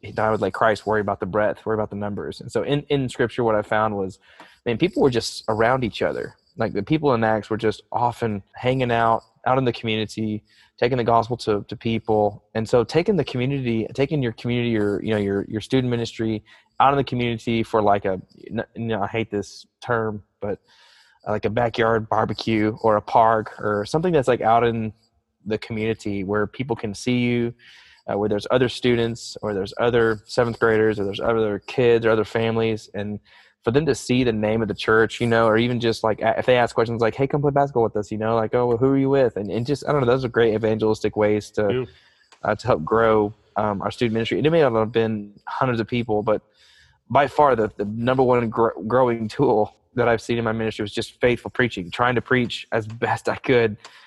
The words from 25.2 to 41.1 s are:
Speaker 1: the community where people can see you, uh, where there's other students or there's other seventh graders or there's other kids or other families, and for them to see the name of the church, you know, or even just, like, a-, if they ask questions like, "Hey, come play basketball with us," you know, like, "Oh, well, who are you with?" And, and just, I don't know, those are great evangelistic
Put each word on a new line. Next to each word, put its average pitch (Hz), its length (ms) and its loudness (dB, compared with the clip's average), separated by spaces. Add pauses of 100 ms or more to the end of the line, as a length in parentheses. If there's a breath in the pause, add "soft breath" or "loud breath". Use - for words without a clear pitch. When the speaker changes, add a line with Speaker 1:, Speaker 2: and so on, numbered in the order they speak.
Speaker 1:
the 107 120 -2
community 107 640 -4
where 104 220 0
people 127 300 -6
can 104 180 -8
see 123 240 -2
you, 120 360 0 (560 loud breath)
uh, 101 80 0
where 104 100 0
there's 104 220 -2
other 127 180 4
students 117 760 -2
or 107 120 -4
there's 104 240 -4
other 113 460 2
seventh 117 340 -2
graders 110 400 4
or 98 60 -2
there's 98 160 -4
other 110 460 0
kids 117 400 2
or 110 40 4
other 110 140 2
families, 113 720 -2
and 104 260 -8 (440 soft breath)
for 117 80 0
them 147 140 4
to 135 80 2
see 127 300 0
the 120 80 2
name 110 300 0
of 104 60 -2
the 101 60 -4
church, 110 460 2
you 120 60 0
know, 113 200 4
or 110 120 4
even 120 220 0
just, 117 240 0
like, 107 160 -2
a-, 113 180 2
if - 80 -2
they 127 100 6
ask 120 180 2
questions 117 280 0
like, 110 120 2
"Hey, 139 120 0
come 143 160 -2
play 147 80 2
basketball 139 320 2
with 107 140 0
us," 104 140 -4
you 107 60 -4
know, 110 200 0
like, 110 180 -2
"Oh, 123 120 2
well, 120 100 2
who 127 100 2
are 139 100 4
you 135 140 2
with?" 135 260 2
And, 101 140 -6
and 113 160 -4
just, 139 200 -4
I - 60 0
don't 147 80 2
know, 127 60 2
those 131 180 2
are 120 40 -4
great 113 260 2
evangelistic 110 640 0